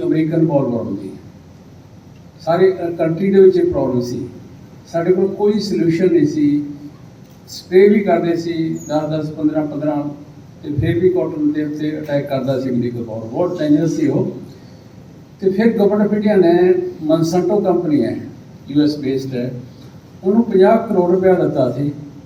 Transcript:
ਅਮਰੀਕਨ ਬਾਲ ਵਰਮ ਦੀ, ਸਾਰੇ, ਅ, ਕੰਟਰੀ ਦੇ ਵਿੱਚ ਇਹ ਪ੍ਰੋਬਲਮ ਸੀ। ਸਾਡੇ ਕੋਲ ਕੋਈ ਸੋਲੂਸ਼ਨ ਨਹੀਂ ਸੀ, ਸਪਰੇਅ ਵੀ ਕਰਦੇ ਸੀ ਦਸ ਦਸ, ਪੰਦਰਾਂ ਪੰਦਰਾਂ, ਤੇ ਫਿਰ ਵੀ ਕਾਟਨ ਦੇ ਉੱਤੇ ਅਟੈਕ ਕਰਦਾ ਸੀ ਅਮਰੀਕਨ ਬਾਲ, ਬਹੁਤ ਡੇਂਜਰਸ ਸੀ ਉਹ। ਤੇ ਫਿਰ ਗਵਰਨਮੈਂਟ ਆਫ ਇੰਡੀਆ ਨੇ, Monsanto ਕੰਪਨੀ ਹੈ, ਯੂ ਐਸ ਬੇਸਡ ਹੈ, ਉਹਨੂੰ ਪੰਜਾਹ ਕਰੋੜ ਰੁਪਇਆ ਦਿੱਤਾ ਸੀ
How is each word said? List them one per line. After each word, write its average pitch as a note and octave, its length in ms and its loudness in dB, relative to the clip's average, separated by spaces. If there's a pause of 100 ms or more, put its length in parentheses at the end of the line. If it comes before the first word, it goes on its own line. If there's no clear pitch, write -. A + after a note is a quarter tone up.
ਅਮਰੀਕਨ D#3 440 0
ਬਾਲ C#3 160 0
ਵਰਮ A2+ 320 -4
ਦੀ, F#2+ 140 -10 (1300)
ਸਾਰੇ, F3+ 320 2
ਅ, E3+ 160 -6
ਕੰਟਰੀ E3+ 420 -2
ਦੇ F#3+ 100 6
ਵਿੱਚ F3+ 160 6
ਇਹ E3+ 140 2
ਪ੍ਰੋਬਲਮ B2+ 300 -2
ਸੀ। - 260 -8 (600)
ਸਾਡੇ E3+ 260 0
ਕੋਲ F#3+ 140 2
ਕੋਈ G#3 320 0
ਸੋਲੂਸ਼ਨ E3+ 540 0
ਨਹੀਂ D3+ 140 4
ਸੀ, D3 360 0 (840)
ਸਪਰੇਅ G3 460 4
ਵੀ - 60 4
ਕਰਦੇ E3+ 360 0
ਸੀ D#3+ 420 -4 (120)
ਦਸ D3+ 200 -2
ਦਸ, D#3 200 -4
ਪੰਦਰਾਂ D#3 380 -2
ਪੰਦਰਾਂ, D3 360 -4 (600)
ਤੇ C#3+ 180 -8
ਫਿਰ E3 180 0
ਵੀ F3+ 100 4
ਕਾਟਨ D#3 440 -2
ਦੇ D3+ 100 -2
ਉੱਤੇ D3+ 360 -6
ਅਟੈਕ C#3+ 300 -4
ਕਰਦਾ C3 300 -2
ਸੀ C3 100 -4
ਅਮਰੀਕਨ A#2+ 340 -4
ਬਾਲ, A2 160 -10
ਬਹੁਤ D3+ 400 -4
ਡੇਂਜਰਸ D3+ 380 2
ਸੀ D3 100 0
ਉਹ। - 240 -2 (1080)
ਤੇ F#3+ 100 0
ਫਿਰ G#3+ 280 2
ਗਵਰਨਮੈਂਟ G3+ 240 2
ਆਫ - 120 0
ਇੰਡੀਆ G#3 220 2
ਨੇ, F3+ 380 6 (340)
Monsanto F3+ 560 0
ਕੰਪਨੀ D#3+ 400 0
ਹੈ, - 140 -4 (520)
ਯੂ D3 140 2
ਐਸ D3 140 0
ਬੇਸਡ C3 380 -4
ਹੈ, A#2+ 180 -6 (680)
ਉਹਨੂੰ A3 200 2
ਪੰਜਾਹ G3 440 4
ਕਰੋੜ F3 240 0
ਰੁਪਇਆ F#3 220 4
ਦਿੱਤਾ C#3+ 380 0
ਸੀ C#3+ 200 -4 (340)